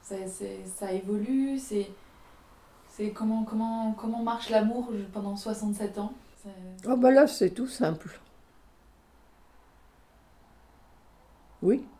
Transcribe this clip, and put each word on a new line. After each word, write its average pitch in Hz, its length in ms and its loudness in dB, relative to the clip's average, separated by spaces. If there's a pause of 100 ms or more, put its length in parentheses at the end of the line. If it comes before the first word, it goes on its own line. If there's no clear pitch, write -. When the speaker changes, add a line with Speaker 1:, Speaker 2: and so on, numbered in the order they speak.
Speaker 1:
C'est, 190 240 -8
c'est, 196 380 -10
ça 190 260 -8
évolue, 214 640 0
c'est, 208 320 -2 (960)
c'est 208 220 -4
comment, 220 340 0
comment, 220 500 -2
comment 226 280 -4
marche 226 300 -2
l'amour 233 400 4 (200)
pendant 202 240 -4
soixante-sept 208 640 -4
ans ? 214 160 -6 (300)
C'est 185 440 -12
Speaker 2:
Oh 254 100 4
ben 254 120 8
là, 269 160 10
c'est - 240 2
tout 247 180 -4
simple. 160 520 -4 (3500)
Oui. 208 220 4 (140)